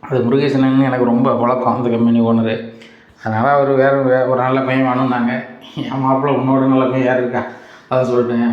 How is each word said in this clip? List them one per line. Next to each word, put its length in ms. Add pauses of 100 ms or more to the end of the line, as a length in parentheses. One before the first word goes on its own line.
அது 160
முருகேசன் 460
அண்ணன் 200
எனக்கு 200
ரொம்ப 300
பழக்கம், 400
அந்த 140
கம்பெனி 300
ஓனரு, 340 (640)
அதனால 340
அவரு 240
வேற 260
வே-, 260
ஒரு 140
நல்ல 180
பையன் 280
வேணும்னாங்க. 440 (480)
என் 240
மாப்பிள 280
உன்னோட 360
நல்ல 180
பையன் 220
யார் 120
இருக்கா, 220 (420)
அதான் 260
சொல்லிட்டேங்க. 440